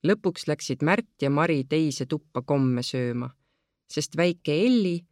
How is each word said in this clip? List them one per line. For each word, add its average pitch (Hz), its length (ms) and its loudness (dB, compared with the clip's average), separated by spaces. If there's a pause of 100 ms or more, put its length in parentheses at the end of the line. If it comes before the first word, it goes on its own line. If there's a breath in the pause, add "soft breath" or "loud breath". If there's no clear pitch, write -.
Lõpuks 190 420 0
läksid 147 340 -2
Märt 196 380 0
ja 139 100 2
Mari 147 340 2
teise 147 420 -2
tuppa 135 360 -6
komme 131 400 0
sööma, 123 480 -4 (640)
sest 151 240 -4
väike 170 380 0 (120)
Elli 202 300 2 (160)